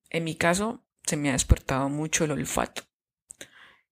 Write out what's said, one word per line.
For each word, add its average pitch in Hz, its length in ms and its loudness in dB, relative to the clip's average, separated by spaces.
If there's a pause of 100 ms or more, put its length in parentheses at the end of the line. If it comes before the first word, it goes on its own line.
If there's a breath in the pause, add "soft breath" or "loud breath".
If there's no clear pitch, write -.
En 165 140 -2
mi 160 120 -4
caso, 185 500 0 (180)
se - 140 -2
me 143 120 0
ha 131 40 2
despertado 135 560 2
mucho 156 360 -2
el 151 60 0
olfato. - 520 -4 (1080 loud breath)